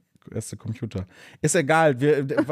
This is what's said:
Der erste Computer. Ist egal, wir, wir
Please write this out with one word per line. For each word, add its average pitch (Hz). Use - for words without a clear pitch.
Der -
erste 110
Computer. 110
Ist 151
egal, 151
wir, 143
wir 277